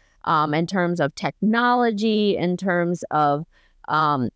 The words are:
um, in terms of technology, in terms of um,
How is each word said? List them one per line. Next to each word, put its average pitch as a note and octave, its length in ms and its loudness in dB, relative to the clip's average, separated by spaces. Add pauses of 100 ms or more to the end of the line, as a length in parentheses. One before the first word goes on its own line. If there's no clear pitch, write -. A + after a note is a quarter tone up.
(260)
um, D#3 280 2
in E3 140 0
terms F3 320 0
of C#3+ 160 -2
technology, A3 1200 0
in F3+ 220 -2
terms F3 540 -2
of D3 340 0 (420)
um, D3 480 0